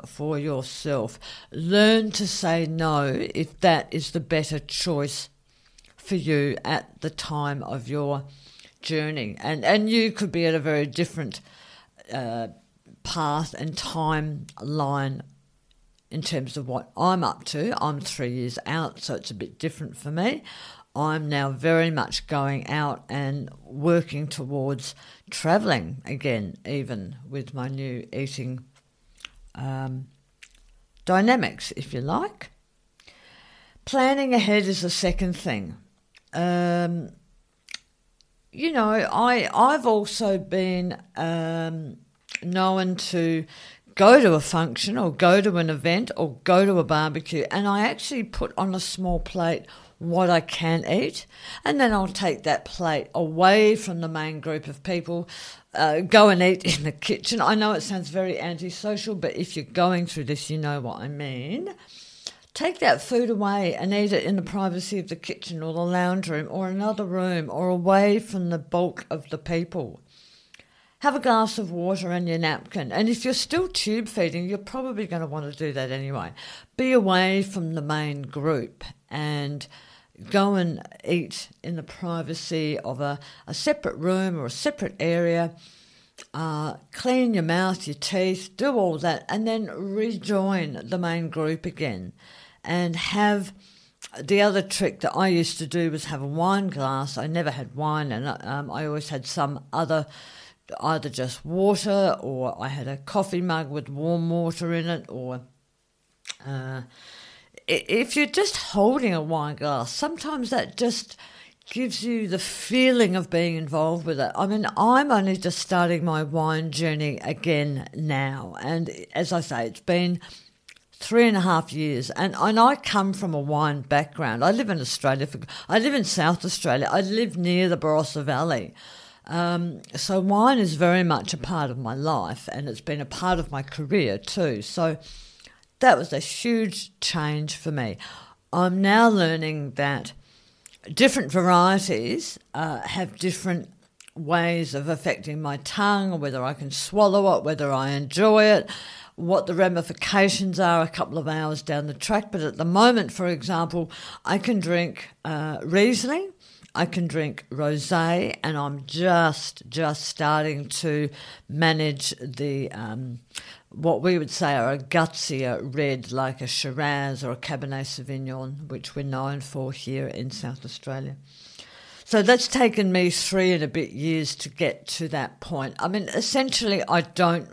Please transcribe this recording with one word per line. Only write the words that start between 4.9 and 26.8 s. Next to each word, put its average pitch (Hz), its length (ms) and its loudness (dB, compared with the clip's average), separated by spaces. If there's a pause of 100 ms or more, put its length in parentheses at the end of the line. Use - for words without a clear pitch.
for - 200 -6
you 143 480 0
at - 380 -4
the 160 80 -4
time 143 540 -4
of 123 240 -8
your 143 360 -2 (580)
journey. 151 580 -4
And, 143 240 -4
and 208 260 4
you 226 220 4
could 208 200 -4
be 170 140 0
at 160 80 2
a 160 60 2
very 147 260 0
different, 151 560 -6 (720)
uh, 117 360 -6 (540)
path 151 500 -2
and 160 180 -8
timeline 143 1500 -4 (880)
in 156 100 -6
terms 139 360 -4
of 127 100 -8
what 127 300 -6
I'm 180 260 2
up - 220 -2
to. 170 280 -4 (100)
I'm 147 160 -2
three 123 320 -6
years 123 340 -6
out, 156 340 -4
so - 160 -8
it's - 160 -10
a 110 40 -12
bit 98 240 -12
different 156 360 -8
for 143 160 -10
me. 214 320 -2 (520)
I'm 156 340 0
now 139 220 0
very 165 400 2
much - 360 -4
going 139 400 -2
out 147 420 -2
and 139 400 -4 (140)
working 151 640 0
towards 139 680 -6 (340)
travelling 156 760 0
again, 117 600 -4
even 117 500 -6 (140)